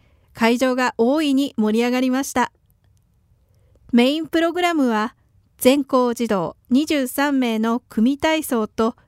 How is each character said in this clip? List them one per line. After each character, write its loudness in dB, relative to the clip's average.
会 0
場 0
が -2
大 2
い 0
に 0
盛 0
り 0
上 0
が 0
り 0
ま -2
し -10
た。 -2
メ 4
イ -2
ン -8
プ 0
ロ 0
グ -4
ラ 0
ム 2
は、 -2
全 2
校 0
児 -4
童 -2
二 2
十 -2
三 -2
名 -2
の -2
組 0
体 0
操 -2
と -2